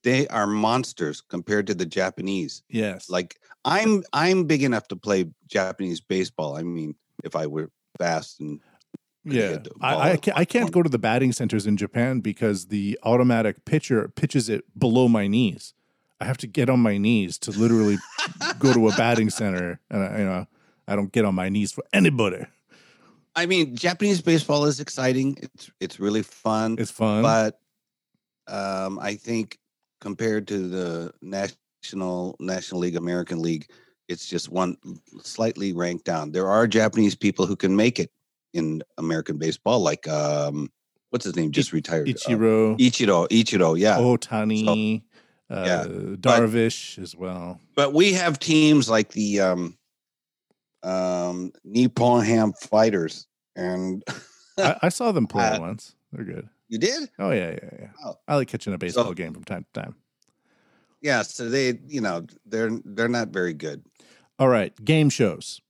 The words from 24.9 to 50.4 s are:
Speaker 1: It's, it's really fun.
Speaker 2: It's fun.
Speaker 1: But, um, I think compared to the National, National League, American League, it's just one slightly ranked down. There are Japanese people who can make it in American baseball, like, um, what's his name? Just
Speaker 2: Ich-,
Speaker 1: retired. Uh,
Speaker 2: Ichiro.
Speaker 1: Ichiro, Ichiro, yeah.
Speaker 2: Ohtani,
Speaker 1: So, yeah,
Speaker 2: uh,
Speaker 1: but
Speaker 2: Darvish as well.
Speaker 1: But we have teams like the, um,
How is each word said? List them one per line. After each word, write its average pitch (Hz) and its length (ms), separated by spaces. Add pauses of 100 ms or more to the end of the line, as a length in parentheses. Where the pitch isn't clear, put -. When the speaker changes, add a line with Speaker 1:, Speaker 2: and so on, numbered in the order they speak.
Speaker 1:
It's, - 280 (100)
it's 92 200
really 104 220
fun. 110 560
Speaker 2:
It's 110 120
fun. 107 320
Speaker 1:
But, 113 380 (840)
um, 98 520
I 104 180
think 110 420 (420)
compared 107 480
to 98 180
the 85 540
National, 92 1200
National 92 400
League, 87 160
American 87 460
League, 82 280 (380)
it's 87 200
just 85 200
one 90 280 (460)
slightly 101 520
ranked 87 320
down. 78 260
There 92 160
are 110 180
Japanese 110 480
people 95 320
who 98 80
can 95 220
make 117 240
it 85 100 (420)
in 80 300 (160)
American 80 400
baseball, 80 420
like, 78 280
um, 73 600 (420)
what's 123 140
his 90 120
name? 78 160
Just - 160
Speaker 2:
Ich-, - 60
Speaker 1:
retired. 80 340
Uh, 131 40
Speaker 2:
Ichiro. 110 640
Speaker 1:
Ichiro, 107 500
Ichiro, 92 500
yeah. 101 200
Speaker 2:
Ohtani, 110 1040 (460)
Speaker 1:
So, - 60
yeah, 92 280
Speaker 2:
uh, - 60
Speaker 1:
but 98 320
Speaker 2:
Darvish 113 800
as 87 140
well. 90 460 (160)
Speaker 1:
But 143 180
we 190 200
have 170 260
teams 151 480
like 110 220
the, 104 300
um, 90 380 (1040)